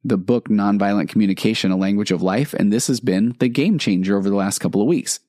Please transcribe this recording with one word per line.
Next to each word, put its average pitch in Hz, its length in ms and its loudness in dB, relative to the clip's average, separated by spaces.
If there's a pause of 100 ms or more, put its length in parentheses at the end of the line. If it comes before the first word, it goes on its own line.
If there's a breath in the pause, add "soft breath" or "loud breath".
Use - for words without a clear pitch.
the 95 140 -2
book, 110 320 -2
Nonviolent 101 600 2
Communication, 101 640 0
A 92 40 0
Language 98 340 0
of 90 120 0
Life. 104 320 -2
And 104 180 2
this 120 140 0
has 120 140 -2
been 113 380 0
the 127 100 2
game 139 300 0
changer 95 380 0
over 98 140 0
the 101 60 0
last 98 240 -2
couple 95 200 0
of 113 80 2
weeks. - 400 -2